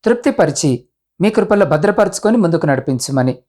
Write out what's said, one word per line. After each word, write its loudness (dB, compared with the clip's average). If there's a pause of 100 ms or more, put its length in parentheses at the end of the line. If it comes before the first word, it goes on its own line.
తృప్తిపరిచి, 0 (500)
మీ 2
కృపలో 2
భద్రపరుచుకొని 0
ముందుకు 0
నడిపించమని -2 (140)